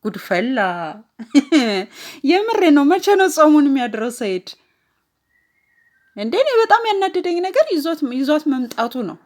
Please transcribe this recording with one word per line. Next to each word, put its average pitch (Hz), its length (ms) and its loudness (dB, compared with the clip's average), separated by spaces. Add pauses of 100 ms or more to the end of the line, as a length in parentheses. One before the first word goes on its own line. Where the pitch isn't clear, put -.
ጉድፈላ 214 540 -4 (600)
<laughs> 226 680 0 (360)
የምሬ 415 460 0
ነው። 285 160 6
መቼ 359 200 2 (100)
ነው 381 160 2
ጾሙን 302 340 6
የሚያድረው 240 460 -2
ሰኢድ? 196 360 -6 (1700)
እንዴ - 220 -4
እኔ 539 180 2
በጣም 453 260 2
ያናደደኝ 381 580 -2
ነገር 381 260 0
ይዞት፣ 330 340 -4 (100)
ይዟት 277 360 -2
መምጣቱ 240 460 -4 (100)
ነው። 160 220 -10